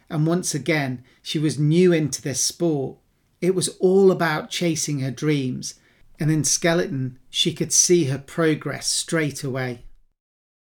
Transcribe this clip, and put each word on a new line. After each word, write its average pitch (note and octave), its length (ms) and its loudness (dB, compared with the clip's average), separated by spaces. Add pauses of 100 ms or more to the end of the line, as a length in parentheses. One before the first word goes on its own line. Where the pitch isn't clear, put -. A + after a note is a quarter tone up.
And D#3 160 0
once F3 300 0
again, C#3 480 -2 (180)
she - 200 -4
was C#3+ 180 0
new E3+ 340 6
into D#3 300 0
this C3+ 180 -4
sport. D3+ 560 -2 (440)
It F#3 160 0
was - 140 -2 (100)
all F#3+ 320 6
about D#3 380 -2
chasing D#3+ 500 -2
her C3 100 -2
dreams. C3 640 -2 (460)
And D3+ 100 0
in D#3 140 2
skeleton, C#3+ 720 -2 (100)
she - 240 -2
could F3 200 -4
see F3 320 4
her C3+ 140 -2
progress D3+ 680 -2
straight D#3 560 -2
away. B2+ 400 -6 (800)